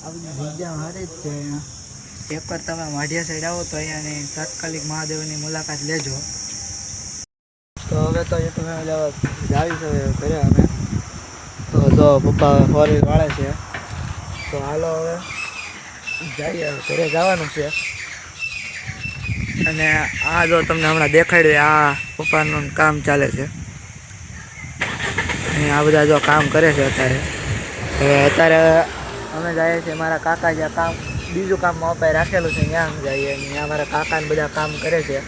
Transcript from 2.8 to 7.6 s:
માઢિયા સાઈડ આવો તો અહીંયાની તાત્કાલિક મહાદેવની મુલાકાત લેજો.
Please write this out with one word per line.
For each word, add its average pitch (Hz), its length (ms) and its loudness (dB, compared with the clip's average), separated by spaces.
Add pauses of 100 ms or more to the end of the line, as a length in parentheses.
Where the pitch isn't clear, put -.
માઢિયા 151 320 -4
સાઈડ 160 220 -6
આવો 175 140 -6
તો 165 140 -8
અહીંયાની 151 440 -8 (140)
તાત્કાલિક 156 560 -8
મહાદેવની 156 520 -6
મુલાકાત 151 460 -6
લેજો. 139 260 -4 (1600)